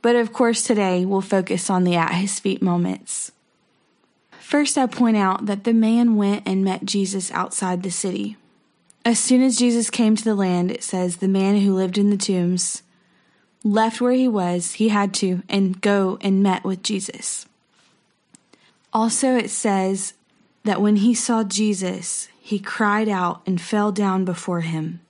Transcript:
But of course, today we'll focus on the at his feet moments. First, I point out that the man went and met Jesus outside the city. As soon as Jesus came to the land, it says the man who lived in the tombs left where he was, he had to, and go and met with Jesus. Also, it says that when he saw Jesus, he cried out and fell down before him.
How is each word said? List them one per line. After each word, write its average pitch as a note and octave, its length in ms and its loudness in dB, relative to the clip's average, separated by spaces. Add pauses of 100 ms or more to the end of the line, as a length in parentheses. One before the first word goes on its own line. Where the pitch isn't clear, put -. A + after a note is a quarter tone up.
But A#3+ 140 4
of A#3 160 0
course, A#3 300 2
today F#3 420 2
we'll F#3+ 180 0
focus F#3+ 480 -2
on F#3 140 2
the F3+ 120 4
at E3 180 0
his G3 260 -2
feet - 220 -2
moments. F3 680 -2 (1080)
First, D4 380 -2
I C4 80 2
point A3+ 320 2
out F#3+ 300 0
that G3+ 180 -6
the A#3 80 2
man A3+ 420 4
went G3+ 320 0
and F#3+ 160 0
met F#3+ 220 -2
Jesus G3 460 -4
outside F3+ 520 -4
the F#3+ 80 -6
city. G3+ 460 -6 (680)
As A#3 160 2
soon B3+ 220 4
as C4 160 2
Jesus A#3 320 2
came A3 260 4
to G#3+ 80 -4
the A3 120 0
land, F3+ 360 0
it - 120 -8
says F3+ 340 -4
the F#3+ 100 -2
man F#3+ 300 2
who G3 160 4
lived F#3 240 0
in G3+ 140 4
the G3+ 40 2
tombs F3+ 680 -2 (800)
left A3 360 0
where B3 140 2
he B3+ 160 2
was, F3+ 440 -2
he A3 160 2
had G3+ 260 2
to, F3+ 340 0
and F#3+ 320 0
go G3 400 0
and F#3+ 200 2
met F#3+ 220 0
with F#3+ 200 -6
Jesus. - 640 -8 (1500)
Also, A3+ 420 2
it G#3+ 140 0
says F#3+ 640 -2 (500)
that G#3 160 0
when G#3 180 4
he A3+ 160 4
saw A3+ 300 0
Jesus, F#3+ 840 -4 (100)
he - 200 -6
cried G#3 500 0
out F3+ 360 -2
and F3+ 140 -2
fell G#3 320 0
down F#3+ 320 0
before F3 380 -4
him. E3 480 -6